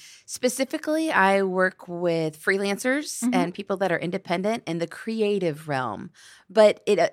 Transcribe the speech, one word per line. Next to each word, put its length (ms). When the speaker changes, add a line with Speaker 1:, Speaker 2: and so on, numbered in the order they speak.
Speaker 1:
Specifically, 840
I 320
work 460
with 520
freelancers 800
Speaker 2:
Mm-hmm. 100
Speaker 1:
and 200
people 240
that 140
are 60
independent 680
in 120
the 100
creative 800
realm. 420
But 360
it, 140
uh, 140